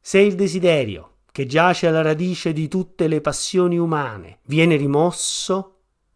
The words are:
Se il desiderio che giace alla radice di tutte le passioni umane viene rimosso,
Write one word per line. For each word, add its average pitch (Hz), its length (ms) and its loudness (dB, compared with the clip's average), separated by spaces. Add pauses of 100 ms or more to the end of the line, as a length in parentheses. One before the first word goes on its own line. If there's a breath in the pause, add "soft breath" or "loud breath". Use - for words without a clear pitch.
Se - 180 0
il 202 160 6
desiderio 165 840 -2 (120)
che 135 160 -6
giace 165 400 2
alla 160 160 2
radice 165 500 -2
di 156 160 -4
tutte 185 380 -4
le 156 140 0
passioni 175 580 0
umane 131 680 -4
viene 160 320 2
rimosso, 165 920 -2 (480)